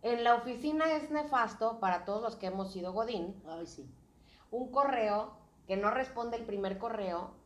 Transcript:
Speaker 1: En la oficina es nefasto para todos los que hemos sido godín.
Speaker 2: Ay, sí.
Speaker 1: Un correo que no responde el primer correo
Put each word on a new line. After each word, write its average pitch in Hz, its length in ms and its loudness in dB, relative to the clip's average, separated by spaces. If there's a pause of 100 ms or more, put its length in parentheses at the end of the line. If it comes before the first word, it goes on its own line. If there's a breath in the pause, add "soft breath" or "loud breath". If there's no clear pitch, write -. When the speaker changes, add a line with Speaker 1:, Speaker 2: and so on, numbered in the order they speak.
Speaker 1:
En 233 220 2
la 240 100 10
oficina 302 580 2
es 302 180 -2
nefasto 240 680 2
para 180 240 0
todos 208 180 -2
los 226 140 -4
que 190 100 -6
hemos 185 260 -4
sido 180 200 -6
godín. 196 560 -2
Speaker 2:
Ay, 165 180 -8
sí. - 220 -16 (640 soft breath)
Speaker 1:
Un 254 220 -4
correo 220 600 4 (340)
que 190 100 0
no 202 140 2
responde 240 460 -2
el 233 80 -4
primer 196 340 -2
correo 196 520 -4 (160)